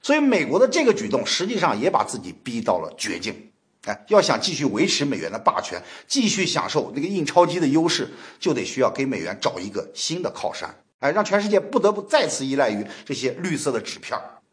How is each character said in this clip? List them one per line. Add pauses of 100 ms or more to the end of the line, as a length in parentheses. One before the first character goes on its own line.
所
以
美
国
的
这
个
举
动
实
际
上
也
把
自
己
逼
到
了
绝
境。 (340)
哎，
要
想
继
续
维
持
美
元
的
霸
权， (240)
继
续
享
受
那
个
印
钞
机
的
优
势， (280)
就
得
需
要
给
美
元
找
一
个
新
的
靠
山。 (240)
哎，
让
全
世
界
不
得
不
再
次
依
赖
于 (220)
这
些
绿
色
的
纸
片
儿。 (300)